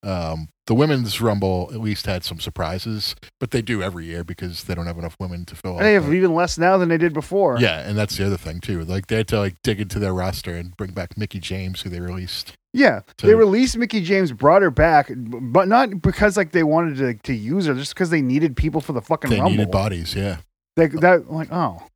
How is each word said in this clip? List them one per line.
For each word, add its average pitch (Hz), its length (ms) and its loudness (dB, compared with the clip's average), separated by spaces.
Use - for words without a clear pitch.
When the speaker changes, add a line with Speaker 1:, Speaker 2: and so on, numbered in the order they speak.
Speaker 1:
Um, 80 460 -4
the 110 80 2
women's 131 440 0
Rumble 98 540 0
at 113 60 -10
least 107 260 -6
had 90 180 -4
some 82 160 -10
surprises, 95 760 -6
but 127 120 -6
they 127 100 0
do 107 220 -4
every 90 220 -8
year 85 180 -8
because 85 420 -10
they 92 100 -4
don't 85 100 -6
have 85 140 -8
enough 85 200 -10
women 87 260 -8
to - 100 -18
fill 90 220 -10
Speaker 2:
They 208 180 4
Speaker 1:
out 190 80 6
Speaker 2:
have 143 80 0
Speaker 1:
the - 60 4
Speaker 2:
even 185 180 2
less 170 240 0
now 185 180 6
than 180 120 2
they 165 80 2
did 165 160 2
before. 156 460 0
Speaker 1:
Yeah, 80 280 0
and 104 100 -2
that's 120 200 -2
the 98 80 -2
other 98 120 -2
thing, 82 240 -8
too. 87 220 -4
Like, 92 240 -6
they 113 100 -2
had 107 120 0
to, 110 100 2
like, 98 240 -4
dig 104 180 0
into 104 180 -6
their 98 140 0
roster 92 420 -4
and 87 220 -10
bring 92 140 -8
back 90 260 -8
Mickie 104 220 -6
James, 95 420 -8
who 98 80 -8
they 87 100 -8
released. 90 540 -8
Speaker 2:
Yeah, 220 280 4
Speaker 1:
to - 100 2
Speaker 2:
they 208 80 10
released 226 420 4
Mickie 226 260 0
James, 185 280 2
brought 147 300 6
her 180 100 4
back, 151 360 4
b-, 135 80 -10
but 123 520 -2
not 208 340 2
because, 202 360 2
like, 180 140 -2
they 170 120 2
wanted 156 340 0
to, 131 160 0
to 139 100 -4
use 127 340 -2
her, 143 60 0
just 135 220 -6
'cause 180 140 -2
they 160 120 2
needed 139 360 2
people 151 240 0
for 151 120 -8
the 120 80 -2
fucking 156 280 -4
Speaker 1:
They 117 80 2
Speaker 2:
Rumble. 104 140 4
Speaker 1:
needed 104 200 2
bodies, 95 440 -2
yeah. 98 220 -2
Speaker 2:
They, 160 120 6
that, 160 440 4
like, 156 200 -6
oh. 135 300 -2